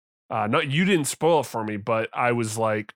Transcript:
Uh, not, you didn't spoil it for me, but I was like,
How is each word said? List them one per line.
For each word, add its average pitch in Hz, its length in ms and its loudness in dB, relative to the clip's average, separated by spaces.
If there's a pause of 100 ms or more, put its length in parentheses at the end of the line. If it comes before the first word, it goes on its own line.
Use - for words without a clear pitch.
(280)
Uh, 107 200 -2
not, 147 220 0
you 156 140 2
didn't 185 220 2
spoil 160 340 2
it 123 60 -2
for 113 160 -6
me, 107 140 -4
but 110 360 -2
I 123 200 2
was 113 260 -2
like, 107 380 -2